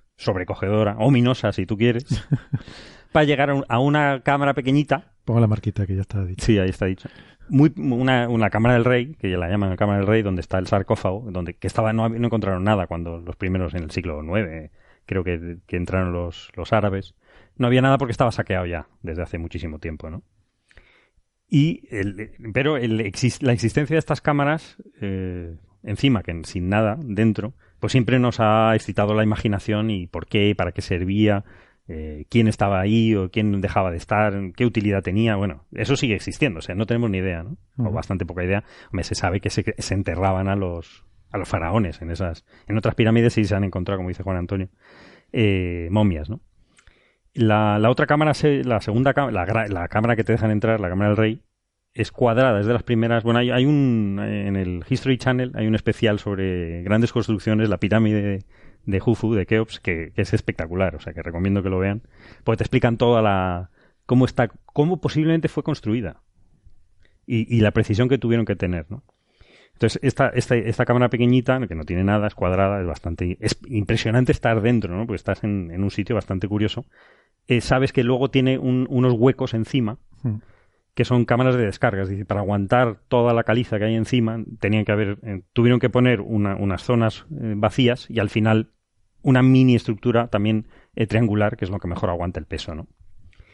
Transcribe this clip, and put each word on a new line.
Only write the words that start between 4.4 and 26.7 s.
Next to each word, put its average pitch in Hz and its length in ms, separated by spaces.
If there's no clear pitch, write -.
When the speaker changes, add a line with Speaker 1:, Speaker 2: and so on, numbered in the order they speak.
Speaker 1:
pequeñita. 139 600
Speaker 2:
Pongo 117 160
la 113 80
marquita 107 380
que 95 100
ya 95 60
está 98 220
dicha. 90 220
Speaker 1:
Sí, 110 120
ahí 92 120
está 95 160
dicho. 92 220
Muy, 147 280
una, 127 520
una 113 200
cámara 113 260
del 117 100
rey, 123 340
que 98 180
la 87 120
llaman 98 220
la 90 60
cámara 101 220
del 98 80
rey, 110 160
donde 92 200
está - 160
el 90 100
sarcófago, 104 640
donde, 87 220
que - 120
estaba, 110 260
no 113 120
hab-, 113 120
no 120 100
encontraron 98 360
nada 98 240
cuando 85 320
los 85 160
primeros 92 400
en 87 80
el 80 80
siglo 78 320
nueve, 80 480
creo 95 180
que, 85 420
que 90 100
entraron 90 360
los, 87 420
los 87 180
árabes. 98 440
No 123 100
había 127 160
nada 135 160
porque 120 140
estaba 120 180
saqueado 92 360
ya 85 200
desde 82 200
hace 82 160
muchísimo 80 420
tiempo, 80 300
¿no? 85 120
Y 156 420
el, 101 400
pero 139 220
el 113 240
exis-, 113 420
la 127 100
existencia 127 420
de 160 40
estas 151 220
cámaras, 147 560
eh, 90 560
encima 110 400
que - 80
en, 85 140
sin 90 240
nada 107 340